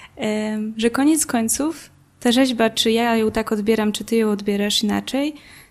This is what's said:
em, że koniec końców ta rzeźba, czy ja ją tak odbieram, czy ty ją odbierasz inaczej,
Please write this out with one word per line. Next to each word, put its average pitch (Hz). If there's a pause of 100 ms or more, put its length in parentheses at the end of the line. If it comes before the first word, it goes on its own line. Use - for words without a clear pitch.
(160)
em, 214
że 226
koniec 285
końców 254 (300)
ta 247
rzeźba, 233
czy 226
ja 226
ją 220
tak 220
odbieram, 214
czy 208
ty 226
ją 220
odbierasz 208
inaczej, 220 (380)